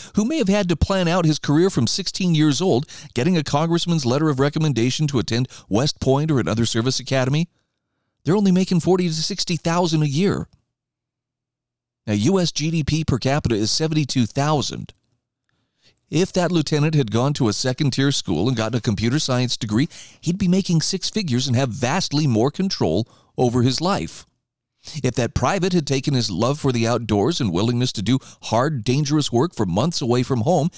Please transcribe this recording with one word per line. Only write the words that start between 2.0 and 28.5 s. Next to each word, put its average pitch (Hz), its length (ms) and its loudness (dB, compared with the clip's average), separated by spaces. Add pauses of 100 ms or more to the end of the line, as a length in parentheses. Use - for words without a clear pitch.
years 151 260 4
old, 156 280 0 (260)
getting 170 240 2
a 151 60 0
congressman's 165 600 0
letter 143 220 2
of 135 120 0
recommendation 143 680 0
to 143 120 -2
attend 117 280 -2 (220)
West 127 300 0
Point 143 320 0
or 139 80 2
another 110 260 0
service 117 340 -2
academy, 135 480 0 (800)
they're 156 100 2
only 202 160 4
making 185 280 2
forty 180 280 2
to 160 60 -4
sixty 160 440 -4
thousand 165 440 0
a 151 60 2
year. 139 420 0 (1600)
Now, 107 60 0
U 135 260 2
S 170 120 0
G 160 200 -4
D 165 120 0
P 156 220 -2
per 123 140 0
capita 135 340 0
is 104 160 0
seventy-two 151 560 0
thousand. 135 680 -2 (1160)
If 170 240 0
that 180 180 0
lieutenant 156 440 0
had 123 160 0
gone 135 220 0
to 135 140 0
a 104 60 2
second-tier 131 580 0
school 92 360 -2
and 127 100 0
gotten 113 220 -2
a - 20 -2
computer 113 380 0
science 123 360 -2
degree, 113 320 0 (320)
he'd 202 200 -2
be 196 80 0
making 180 340 2
six - 300 -4
figures 139 340 -2
and 127 100 -2
have 131 140 0
vastly 143 560 -2
more 120 240 2
control 117 580 -2 (300)
over 123 240 2
his 123 180 2
life. - 460 -4 (800)
If 127 120 -2
that 120 180 -2
private 175 400 0
had 170 120 0
taken 139 280 -2
his 113 180 0
love 117 300 0
for 135 100 2
the 117 160 0
outdoors 117 540 0
and 107 100 0
willingness 120 420 0
to 113 80 -6
do 117 180 2 (240)
hard, 127 420 0